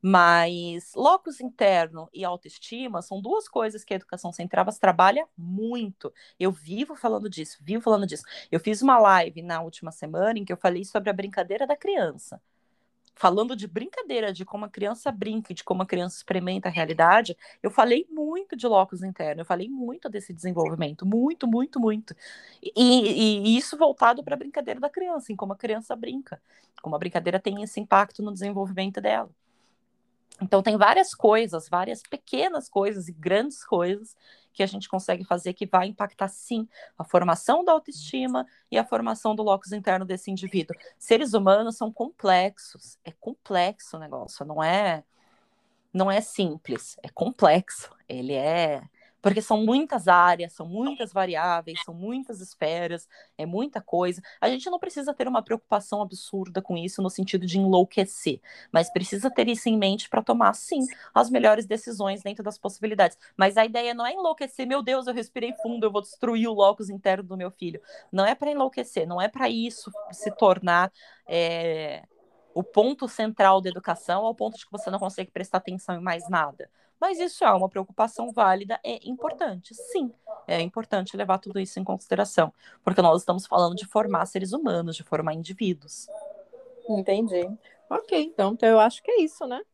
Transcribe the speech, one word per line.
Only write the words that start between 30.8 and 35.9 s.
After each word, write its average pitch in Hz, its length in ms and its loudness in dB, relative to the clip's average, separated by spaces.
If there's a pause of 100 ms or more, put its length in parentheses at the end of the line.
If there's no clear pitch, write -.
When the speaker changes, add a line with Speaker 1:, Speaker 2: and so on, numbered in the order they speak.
Speaker 1:
coisas, 220 540 2
várias 202 340 -4
pequenas 294 640 -6
coisas 196 400 -2
e 175 40 -14
grandes 190 500 -2
coisas 190 540 -2 (360)
que - 100 -2
a 196 40 2
gente 190 220 -8
consegue 185 340 -4
fazer 175 300 -4
que 196 140 -8
vai 185 220 2
impactar, 196 400 -6